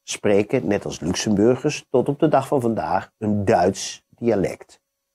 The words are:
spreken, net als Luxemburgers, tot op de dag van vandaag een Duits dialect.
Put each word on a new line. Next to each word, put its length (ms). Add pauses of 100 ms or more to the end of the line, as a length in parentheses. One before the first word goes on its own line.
spreken, 640
net 180
als 160
Luxemburgers, 880
tot 180
op 100
de 100
dag 200
van 120
vandaag 580
een 260
Duits 640
dialect. 720 (320)